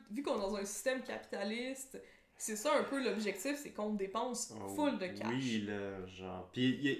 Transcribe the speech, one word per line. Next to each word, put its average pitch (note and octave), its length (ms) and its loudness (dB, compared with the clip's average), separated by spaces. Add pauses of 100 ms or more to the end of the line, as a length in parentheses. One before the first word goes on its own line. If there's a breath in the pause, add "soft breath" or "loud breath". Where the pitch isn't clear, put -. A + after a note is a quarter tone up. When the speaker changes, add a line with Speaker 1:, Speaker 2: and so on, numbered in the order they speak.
(120)
Speaker 1:
vu C4+ 120 -2
qu'on C#4+ 140 2
est G3+ 40 0
dans G3+ 140 0
un G3+ 100 0
système C4 380 0
capitaliste, A3 1000 -4 (340 loud breath)
c'est A3 200 -4
ça D4 220 4
un G3+ 60 4
peu C#4 200 0
l'objectif, A3 540 0
c'est - 140 -10
qu'on G#3+ 220 -2
dépense A3 600 -2
Speaker 2:
Oh, G3 140 -4
Speaker 1:
full C#4+ 280 4
de F#3 100 -2
cash. G2+ 220 -4
Speaker 2:
oui, A#2+ 380 2
là, G2 400 -2
genre. F#2 440 -8
Pis B2+ 300 4
y C#3 100 4
a, - 80 4